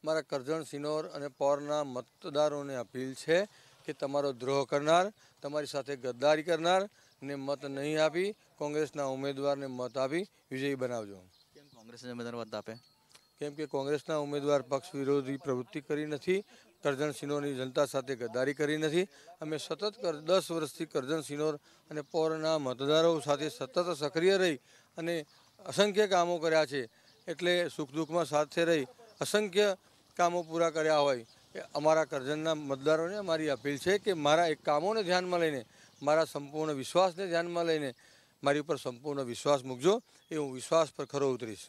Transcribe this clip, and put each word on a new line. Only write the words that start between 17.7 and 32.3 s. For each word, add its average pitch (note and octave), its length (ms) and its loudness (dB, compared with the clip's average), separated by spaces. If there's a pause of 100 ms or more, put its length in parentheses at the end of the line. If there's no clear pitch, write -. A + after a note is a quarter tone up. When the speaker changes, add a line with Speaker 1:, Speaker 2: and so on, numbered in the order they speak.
Speaker 1:
સાથે C3+ 300 -4
ગદ્દારી B2 380 -2
કરી D3 220 0
નથી. D#3 280 2 (360)
અમે D#3 180 -6
સતત G3 420 -6
કર-, E3 160 -2
દસ D#3+ 340 2
વર્ષથી D#3+ 360 -4
કરજણ D3+ 340 -2
સિનોર D3 360 -2 (340)
અને D3+ 120 -8
પોરના D#3+ 560 0
મતદારો D3 640 4
સાથે D3 280 0
સતત F3 440 -2
સક્રિય D#3+ 460 2
રહી F3 180 4 (400)
અને E3 280 -4 (420)
અસંખ્ય G3+ 400 4
કામો F3 320 2
કર્યા D#3+ 280 4
છે. B2+ 220 -4 (400)
એટલે F3 480 0
સુખ C#3+ 140 -6
દુઃખમાં D#3+ 340 0
સાથે D3+ 400 2
રહી D#3+ 220 2 (340)
અસંખ્ય G3+ 560 2 (400)
કામો F3 260 4
પૂરા E3 280 2
કર્યા D#3 280 2
હોય C3+ 280 2 (280)
એ F#3+ 40 -10 (160)
અમારા D#3 300 4
કરજણના D3+ 500 -2